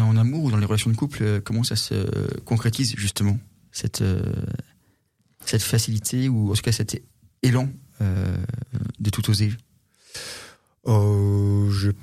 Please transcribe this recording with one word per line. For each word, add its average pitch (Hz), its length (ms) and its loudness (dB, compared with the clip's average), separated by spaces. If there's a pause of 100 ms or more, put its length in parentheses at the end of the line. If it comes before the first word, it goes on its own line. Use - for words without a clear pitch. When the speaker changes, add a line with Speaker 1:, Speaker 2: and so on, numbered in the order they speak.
Speaker 1:
en 110 100 4
amour 127 260 2
ou 135 80 2
dans 107 60 2
les 104 100 2
relations 107 240 0
de 110 40 2
couple, 143 280 -4
euh, 104 200 0
comment 113 200 -2
ça 127 120 -2
se - 200 -2 (460)
concrétise 117 540 0
justement, 101 440 0 (320)
cette, - 300 -6
euh, 95 200 0 (1300)
cette 110 160 0
facilité 117 680 0
ou 107 220 2
en - 20 0
tout 110 80 2
cas 120 100 0
cet - 300 -2 (400)
élan, 127 280 2 (320)
euh, 92 340 0 (640)
de 107 100 0
tout 101 200 -2
oser ? 107 240 2 (1300)
Speaker 2:
Euh, 101 840 4
je 98 180 2 (140)